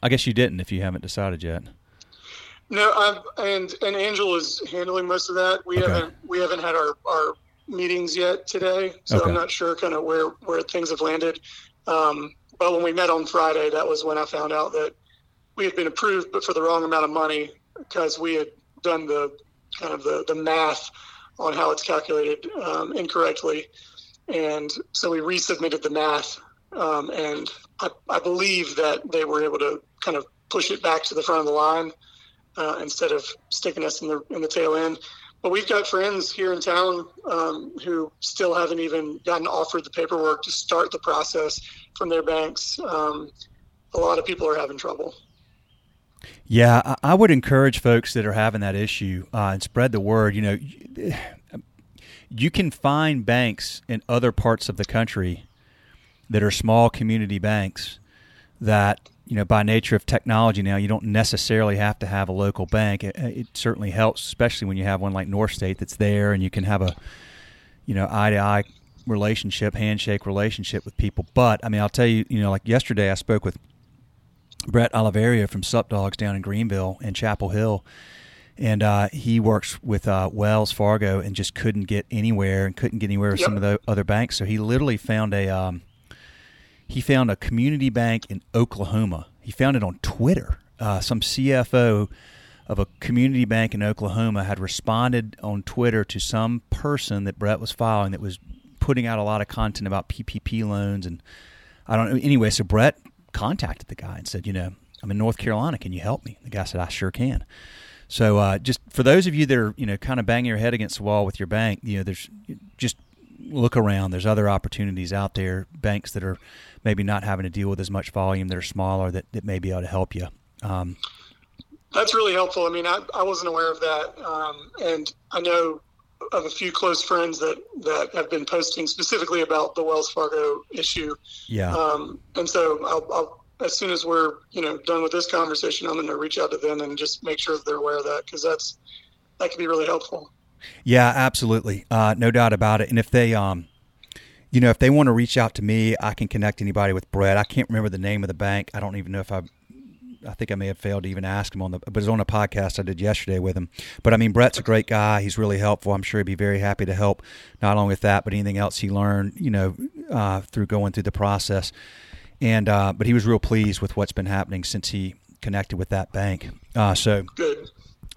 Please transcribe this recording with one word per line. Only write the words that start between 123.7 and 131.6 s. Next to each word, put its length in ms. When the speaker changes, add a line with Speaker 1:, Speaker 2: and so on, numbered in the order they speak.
Speaker 2:
of 80
that. 340
Um, 480
and 320
I 100
know 400
of 140
a 40
few 220
close 300
friends 380
that, 180
that 320
have 160
been 160
posting 420
specifically 540
about 340
the 80
Wells 260
Fargo 520
issue. 440
Speaker 1:
Yeah. 280